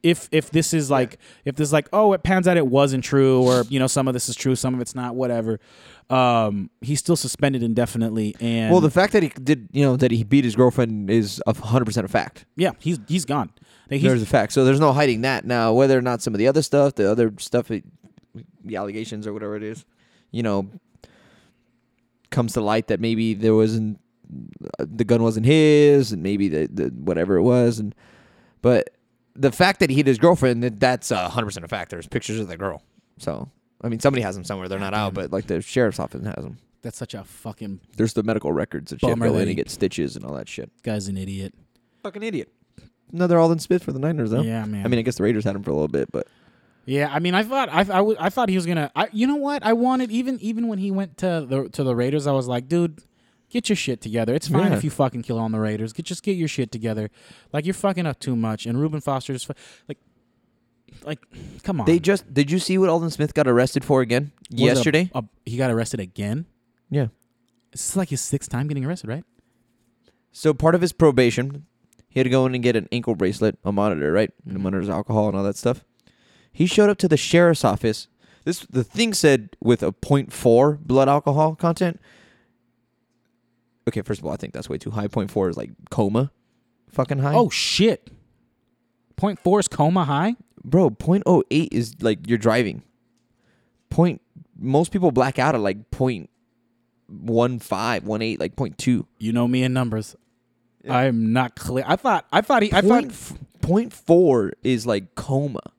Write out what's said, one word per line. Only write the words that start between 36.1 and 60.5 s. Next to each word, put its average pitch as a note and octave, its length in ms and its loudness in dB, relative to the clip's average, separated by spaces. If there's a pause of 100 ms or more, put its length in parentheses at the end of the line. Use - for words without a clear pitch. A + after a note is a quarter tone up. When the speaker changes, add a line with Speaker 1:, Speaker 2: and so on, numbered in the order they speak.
Speaker 2:
has G#2 80 -8
them. - 240 -14 (240)
Speaker 1:
That's - 160 -14
such - 160 -14
a F#2+ 100 -16
fucking G2+ 560 -16 (160)
Speaker 2:
There's A2 160 -2
the A2 100 -2
medical G#2+ 300 -2
records D2 400 -6
and - 80 -12
shit. - 80 0
Speaker 1:
bummer A#2 200 0
Speaker 2:
Go - 60 0
Speaker 1:
that E2 80 0
Speaker 2:
in F#2+ 40 0
Speaker 1:
he E2+ 60 -4
Speaker 2:
and E2 40 -4
get - 140 -6
stitches F2 460 -4
and - 100 -14
all D2 80 -12
that A#1+ 140 -12
shit. - 220 -14 (120)
Speaker 1:
Guy's G#2 260 -6
an F#2+ 80 -6
idiot. F#2+ 380 -10 (480)
Speaker 2:
Fucking G3+ 200 -12
idiot. G3+ 300 -8 (600)
Another E3+ 260 4
Alden E3 220 4
Smith F3 220 0
for C#3+ 100 -6
the C3 60 -6
Niners, C#3+ 320 -2
though. B2 120 2
Speaker 1:
Yeah, A2+ 240 -4
man. G#2 180 -6
Speaker 2:
I - 40 0
mean, A#2+ 100 2
I A2+ 40 -2
guess A#2+ 140 -4
the F#2 60 -2
Raiders G#2+ 220 0
had G2+ 120 -2
him G2+ 60 -8
for - 80 -6
a C#2 40 -2
little D2+ 140 0
bit, C#2+ 240 -2
but - 140 -6 (580)
Speaker 1:
Yeah, C#3+ 260 -2
I C#3+ 100 -4
mean, F3+ 140 -2
I G#3 100 2
thought, C4 260 -4
I, D#3+ 100 0
I, G3+ 40 4
w-, G3+ 360 2
I E3+ 100 -2
thought A#3 200 -2
he F#3 60 0
was F3 100 -2
gonna. D#3+ 280 -2
I, G3 180 -2
you A3 140 0
know C#4+ 100 0
what? C#4+ 280 -4
I A3 80 2
wanted, B3 380 0
even, B3 300 -4
even A3+ 280 -4
when G#3+ 100 -6
he G3 120 -4
went F#3+ 280 -4
to E3+ 300 -2
the, C3+ 220 -2
to - 140 -6
the B2+ 120 0
Raiders, C#3 300 0
I C#3+ 60 0
was C3 140 0
like, B2 220 -4
"Dude, E3+ 320 -2 (500)
get A#3+ 200 -4
your G3+ 60 2
shit B2 260 -6
together. A2+ 320 -2
It's D#3+ 140 -2
fine F3 240 2
Speaker 2:
Yeah. B2 40 2
Speaker 1:
if G#2 80 -2
you D3+ 60 -2
fucking B2 320 -2
kill A#2 160 -4
on A2+ 140 -2
the A2 60 -2
Raiders. G#2+ 360 -4
Get, F3 100 -10
just - 180 -12
get G3 140 -2
your D#3+ 120 -4
shit B2 220 -6
together. A2 400 -6 (420)
Like, D3+ 120 -4
you're F#3 100 -4
fucking F3+ 320 -2
up C#3 140 -6
too B2+ 160 -4
much." A2+ 300 -4
And A#2 140 -4
Reuben D3+ 200 -4
Foster C3+ 320 -6
just B2+ 140 -10
fu-, C3 80 -12 (340)
like, C#3+ 100 -14 (1040)